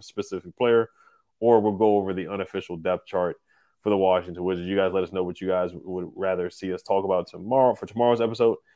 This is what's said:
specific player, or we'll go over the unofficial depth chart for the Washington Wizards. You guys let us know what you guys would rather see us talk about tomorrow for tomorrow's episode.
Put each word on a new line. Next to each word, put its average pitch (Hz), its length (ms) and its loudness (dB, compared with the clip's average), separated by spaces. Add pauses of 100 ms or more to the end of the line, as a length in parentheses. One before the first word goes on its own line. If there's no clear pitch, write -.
specific 92 560 -10
player, 117 320 2 (500)
or 117 220 6
we'll 104 160 2
go 107 180 4
over 98 180 0
the 90 140 -6
unofficial 95 480 -6
depth 87 300 -4
chart 90 320 -2 (440)
for 104 80 -2
the 101 80 4
Washington 90 460 0
Wizards. 90 240 -2
You 98 80 -2
guys 95 160 2
let 92 140 0
us 87 80 -14
know 92 100 -2
what 90 160 -8
you 92 80 -6
guys 90 260 -2
would 90 440 -10
rather 92 320 -2
see 92 240 -8
us 90 100 -8
talk 98 220 0
about 92 220 0
tomorrow 117 480 0
for - 100 -10
tomorrow's 117 360 2
episode. 113 360 2 (180)